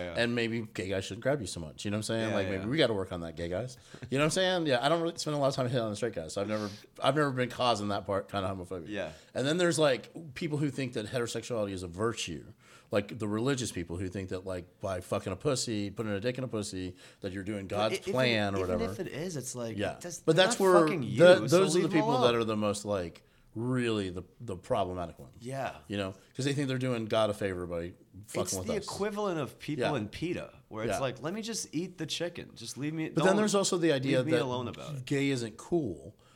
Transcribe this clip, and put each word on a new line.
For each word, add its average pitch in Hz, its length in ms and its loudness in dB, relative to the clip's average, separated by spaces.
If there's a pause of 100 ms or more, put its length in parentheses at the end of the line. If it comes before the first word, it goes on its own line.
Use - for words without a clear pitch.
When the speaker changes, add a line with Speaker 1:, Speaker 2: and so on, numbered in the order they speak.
(140)
Speaker 1:
yeah. 98 80 0
Speaker 2:
And 120 140 2
maybe 117 380 0
gay 95 160 -4
guys 95 160 -2
shouldn't - 180 -8
grab 143 160 0
you 98 80 -6
so - 140 -8
much. 76 240 -10
You 104 60 -2
know 104 40 0
what 110 40 0
I'm 107 40 -4
saying? 113 280 -2
Speaker 1:
Yeah, 101 40 0
Speaker 2:
Like, 98 120 0
Speaker 1:
yeah. 95 100 -2
Speaker 2:
maybe 95 120 -6
we 139 60 0
gotta 127 180 4
work 95 200 -2
on 87 80 -4
that, 82 160 -8
gay 85 100 -4
guys. 107 300 -4 (320)
You 131 80 0
know 143 60 4
what - 20 4
I'm 160 60 2
saying? 185 360 2
Yeah, 127 180 4
I 143 40 4
don't 170 120 4
really 165 140 -2
spend 151 220 -4
a - 20 -2
lot 139 80 4
of 123 80 2
time 127 120 0
hitting 123 140 0
on 110 100 -2
the 101 40 -4
straight 113 180 -2
guys, 80 200 -6
so 101 80 -2
I've 101 80 -2
never, 107 200 -2 (320)
I've 135 140 4
never 147 160 2
been 127 180 0
caused 120 320 2
in 104 60 -2
that 101 180 -2
part, 98 240 -2
kinda 98 200 -2
homophobia. 92 400 -8
Speaker 1:
Yeah. 98 200 -4 (240)
Speaker 2:
And 127 140 0
then 151 100 2
there's, 175 220 4
like, 135 320 4 (240)
people 151 220 -2
who 147 120 0
think 131 240 -4
that 107 140 -4
heterosexuality 113 640 -2
is 92 120 -6
a 92 40 -6
virtue. 90 560 -4 (500)
Like, 104 240 0
the 107 120 -2
religious 123 420 0
people 85 240 -6
who 92 140 -4
think 95 200 -6
that, 92 160 -6
like, 92 200 -6 (160)
by 95 180 -2
fucking 98 320 -4
a 92 60 -4
pussy, 110 540 -2
putting 110 200 -4
a 98 80 -2
dick 123 180 -4
in 131 60 -4
a 127 60 -6
pussy, 95 440 -6 (280)
that 98 100 -6
you're 98 100 -6
doing 98 260 -6
Speaker 1:
But 98 100 -4
Speaker 2:
God's 107 160 2
Speaker 1:
i-, - 60 0
if - 100 -10
it, - 20 -2
Speaker 2:
plan 117 420 2
or 98 120 0
Speaker 1:
even 87 40 0 (100)
Speaker 2:
whatever. 92 120 -2
Speaker 1:
if 101 80 -8
it 175 80 -6
is, - 300 -6
it's 127 180 -8
like, 113 220 -6
Speaker 2:
Yeah. 95 160 -2
Speaker 1:
it 60 80 -14
does, - 240 -10
Speaker 2:
But 160 100 6
Speaker 1:
they're 185 120 8
Speaker 2:
that's 233 120 0
Speaker 1:
not 196 140 4
Speaker 2:
where 175 80 10
Speaker 1:
fucking 156 180 2
Speaker 2:
the, 117 80 -4
Speaker 1:
you, - 80 -4
so 180 240 12
Speaker 2:
those 135 140 2
are 180 260 6
the 175 60 4
Speaker 1:
leave - 0 -
'em - 60 -2 (100)
Speaker 2:
people 226 180 2
that 123 120 6
Speaker 1:
alone. 120 40 4
Speaker 2:
are 117 80 4
the 110 140 0
most, 104 260 0
like, 95 400 -4 (320)
really 113 540 2
the, 90 140 -6 (180)
the 104 160 -8
problematic 90 640 -2
ones. 67 200 -18
Speaker 1:
Yeah. 123 320 -6 (160)
Speaker 2:
You 101 100 -4
know? 98 160 -2 (220)
'Cause 127 100 -4
they 143 80 2
think 139 140 0
they're 131 100 0
doing 123 280 -2
God 110 240 4
a 104 40 0
favor 92 320 -2
by 87 280 -6 (340)
fucking - 160 -4
Speaker 1:
It's - 140 -4
Speaker 2:
with 92 100 -4
Speaker 1:
the 214 100 -2
Speaker 2:
us. 180 60 -4
Speaker 1:
equivalent 202 560 -2
of 127 200 -6
people 143 320 -2
Speaker 2:
Yeah. 101 40 0
Speaker 1:
in 104 140 -2
peta, 151 400 -6 (180)
where 107 180 -6
it's 107 80 0
Speaker 2:
Yeah. 92 60 0
Speaker 1:
like, 131 220 -2
"Let 156 120 -4
me 220 80 -6
just 214 320 -6
eat 180 240 -4
the 160 80 -6
chicken. 165 500 -6
Just 117 220 -12
leave 147 160 -4
me, 160 160 -4
Speaker 2:
But - 140 0
then - 40 6
Speaker 1:
don't 190 100 6
Speaker 2:
there's 208 180 2
also 190 220 2
the 165 160 4
idea 135 260 2
Speaker 1:
leave 123 80 0
me - 60 -2
Speaker 2:
that 120 80 4
Speaker 1:
alone 123 280 -2
about 80 260 -10
it." 127 100 -8
Speaker 2:
gay 139 260 2
isn't 117 260 -4
cool, 101 580 -4 (200)